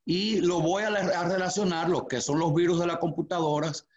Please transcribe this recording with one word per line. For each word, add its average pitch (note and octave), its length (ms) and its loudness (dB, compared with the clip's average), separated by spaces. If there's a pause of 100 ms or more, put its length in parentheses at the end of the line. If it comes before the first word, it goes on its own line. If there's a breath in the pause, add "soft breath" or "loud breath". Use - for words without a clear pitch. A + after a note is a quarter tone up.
y G3 360 0
lo F3 200 2
voy F3+ 220 0
a, A3 60 -2
a F#3 400 0
relacionar, F3+ 600 0
lo D#3+ 200 0
que B2 120 -2
son D3 200 0
los E3 120 2
virus E3+ 280 4
de E3+ 60 0
las E3+ 120 -2
computadoras, D#3+ 880 -2 (100)